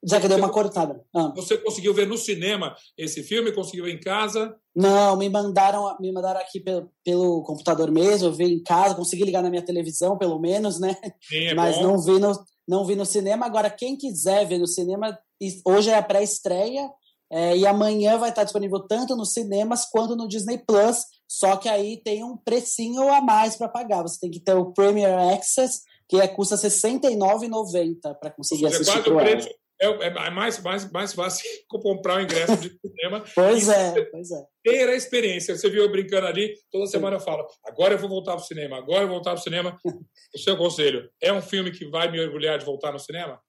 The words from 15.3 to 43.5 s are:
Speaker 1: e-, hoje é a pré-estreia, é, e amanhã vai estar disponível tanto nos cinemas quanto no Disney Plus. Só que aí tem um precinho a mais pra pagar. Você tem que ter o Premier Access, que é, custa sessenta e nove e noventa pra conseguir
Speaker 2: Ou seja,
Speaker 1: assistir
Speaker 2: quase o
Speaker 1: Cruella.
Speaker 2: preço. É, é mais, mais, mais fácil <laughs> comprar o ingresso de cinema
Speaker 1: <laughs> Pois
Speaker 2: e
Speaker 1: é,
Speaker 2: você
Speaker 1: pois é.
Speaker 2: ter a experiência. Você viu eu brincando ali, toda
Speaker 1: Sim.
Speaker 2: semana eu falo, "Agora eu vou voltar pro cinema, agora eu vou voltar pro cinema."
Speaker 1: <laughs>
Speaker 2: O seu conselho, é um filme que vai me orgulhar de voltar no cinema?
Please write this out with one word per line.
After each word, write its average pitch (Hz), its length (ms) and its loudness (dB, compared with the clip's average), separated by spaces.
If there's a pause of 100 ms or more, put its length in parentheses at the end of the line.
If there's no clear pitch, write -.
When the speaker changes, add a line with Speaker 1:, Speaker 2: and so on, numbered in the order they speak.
Speaker 1:
e-, 190 260 -8
hoje 202 260 6
é 220 40 6
a 208 80 4
pré-estreia, 208 840 -2 (440)
é, 170 220 2
e 190 100 4
amanhã 214 520 4
vai 233 120 0
estar 226 140 0
disponível 202 380 -4
tanto 240 340 -2
nos 214 180 -4
cinemas 220 560 -2
quanto 226 280 0
no 226 100 -6
Disney 214 300 -6
Plus. 226 480 2 (240)
Só - 260 2
que 285 140 -6
aí 208 340 -2
tem 214 220 -4
um 247 100 -12
precinho 240 720 -2
a 277 140 6
mais 220 340 4
pra 226 140 -6
pagar. 214 320 -2
Você 170 180 -8
tem 180 100 -6
que 165 120 -14
ter 190 120 4
o 180 200 2
Premier 196 440 4 (160)
Access, - 460 0 (300)
que 185 80 4
é, 190 100 6
custa 196 300 -2
sessenta 220 520 0
e 233 60 -2
nove 208 300 2
e 233 40 -6
noventa 175 680 -4
pra 151 160 -12
conseguir 151 340 -4
Speaker 2:
Ou 151 60 2
seja, 160 100 0
Speaker 1:
assistir 202 220 2
Speaker 2:
quase - 60 2
o 165 40 4
Speaker 1:
Cruella. 160 180 6
Speaker 2:
preço. - 180 0 (320)
É, 208 260 0
é 170 220 -6
mais, 190 320 -4
mais, 196 300 -6
mais 196 220 -6
fácil - 420 -6
<laughs> - 160 -20
comprar 190 460 -2
o 196 40 0
ingresso 170 360 0
de 170 280 -10
cinema 196 420 -8
Speaker 1:
<laughs> - 60 -20
Pois 202 360 6
Speaker 2:
e - 20 8
Speaker 1:
é, 190 220 4
Speaker 2:
você 151 140 2
Speaker 1:
pois 175 240 -12
é. 151 120 -10 (180)
Speaker 2:
ter 247 280 4
a 247 60 2
experiência. 208 600 -2
Você 196 140 0
viu 208 140 2
eu 208 80 4
brincando 190 360 0
ali, 202 260 -2 (160)
toda 196 160 -4
Speaker 1:
Sim. 196 60 -8
Speaker 2:
semana 196 240 -2
eu 185 60 -4
falo, 156 260 -6 (180)
"Agora 170 280 2
eu 196 40 0
vou 190 120 -6
voltar 190 260 -6
pro 175 80 -12
cinema, 147 340 -10
agora 170 260 0
eu 196 40 -2
vou 180 80 -4
voltar 175 200 -4
pro 170 60 -10
cinema." 175 440 -6
Speaker 1:
<laughs> - 260 -10 (240)
Speaker 2:
O - 20 -12
seu 190 200 0
conselho, 151 520 0 (140)
é 180 80 4
um 196 100 0
filme 185 300 -4
que - 180 -14
vai 165 220 -2
me 165 80 -6
orgulhar 151 400 -2
de - 60 -12
voltar 143 260 -6
no 139 80 -10
cinema? 151 500 -12